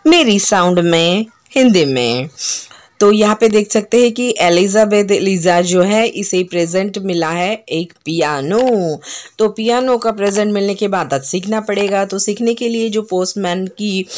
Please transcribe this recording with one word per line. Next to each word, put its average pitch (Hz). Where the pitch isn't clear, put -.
मेरी 277
साउंड 180
में, 170
हिंदी 220
में। 127
तो 208
यहाँ 214
पे 226
देख 208
सकते 226
हैं 240
कि 240
एलिजाबेथ 202
एलिजा 180
जो 180
है, 214
इसे 190
प्रेजेंट 180
मिला 175
है 180
एक 165
पियानो। 165
तो 220
पियानो 240
का 226
प्रेजेंट 208
मिलने 196
के 202
बाद 170
आज 135
सीखना 202
पड़ेगा। 196
तो 196
सीखने 233
के 233
लिए 226
जो 214
पोस्टमैन 185
की 190